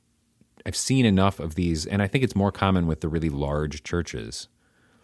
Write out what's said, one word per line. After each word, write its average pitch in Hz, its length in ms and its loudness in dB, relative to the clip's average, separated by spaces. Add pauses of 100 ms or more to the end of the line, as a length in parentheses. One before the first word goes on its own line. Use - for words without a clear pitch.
(640)
I've - 120 -8
seen 131 320 2
enough 98 320 4
of 78 160 -6
these, 82 320 -2
and 101 160 0
I 98 40 0
think 131 160 0
it's - 120 0
more 98 160 2
common 92 340 2
with 78 160 -2
the 82 80 -2
really 80 200 -2
large 71 540 -4
churches, 62 640 -6 (560)